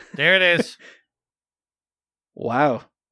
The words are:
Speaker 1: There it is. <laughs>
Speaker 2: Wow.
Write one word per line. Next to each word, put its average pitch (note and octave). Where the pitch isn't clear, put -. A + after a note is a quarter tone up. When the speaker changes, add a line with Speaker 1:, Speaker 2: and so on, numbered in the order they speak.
Speaker 1:
There E3
it F#3
is. F3
<laughs> -
Speaker 2:
Wow. B2+